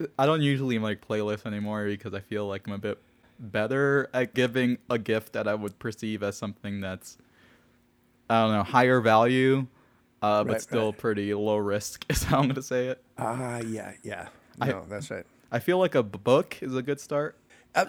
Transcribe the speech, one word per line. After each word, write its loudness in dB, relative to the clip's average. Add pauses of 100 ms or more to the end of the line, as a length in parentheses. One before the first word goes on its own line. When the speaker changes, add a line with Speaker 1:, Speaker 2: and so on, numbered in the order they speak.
(180)
Speaker 1:
I 4
don't 4
usually 2
make -4
playlists -2
anymore -4
because -6
I -6
feel -4
like -8
I'm -6
a -6
bit -6 (400)
better 0
at 0
giving 2 (120)
a 2
gift -2
that -2
I 2
would -6
perceive -4
as -2
something -8
that's, -10 (1120)
I 4
don't 2
know, 2
higher 6
value, 4 (520)
uh, 4
but 0
Speaker 2:
Right, -2
Speaker 1:
still 0
Speaker 2:
right. -4
Speaker 1:
pretty -2
low 0
risk -4
<laughs> -6
is 0
how 2
I'm 2
gonna -2
say -4
it. -8 (180)
Speaker 2:
Ah, -4
yeah, -8 (100)
yeah. -10 (340)
Speaker 1:
I 0
Speaker 2:
No, -6
that's -10
right. -10 (280)
Speaker 1:
I -2
feel 2
like 2
a 4
b-, -8
book 2
is -6
a -2
good -4
start. -6 (340)
Speaker 2:
Uh, 2